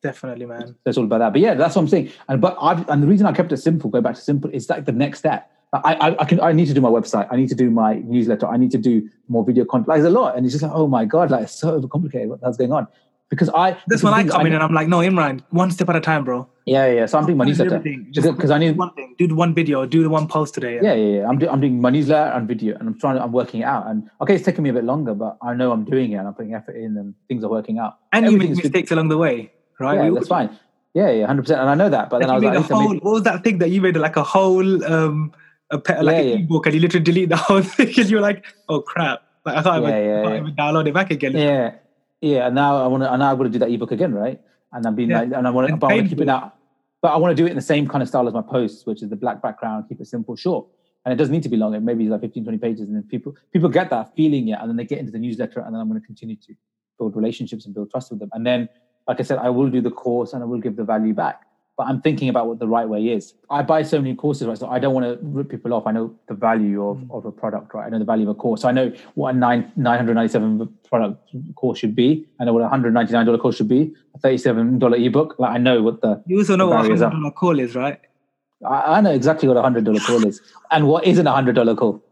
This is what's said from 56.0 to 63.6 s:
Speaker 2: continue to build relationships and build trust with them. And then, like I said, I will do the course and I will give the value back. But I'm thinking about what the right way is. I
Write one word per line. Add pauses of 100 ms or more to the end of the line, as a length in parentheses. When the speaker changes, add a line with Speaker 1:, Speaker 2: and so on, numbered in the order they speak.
Speaker 2:
continue
to (440)
build
relationships
and
build
trust
with
them.
And
then, (380)
like
I
said,
I
will
do
the
course
and
I
will
give
the
value
back. (360)
But
I'm
thinking
about
what
the
right
way
is. (140)
I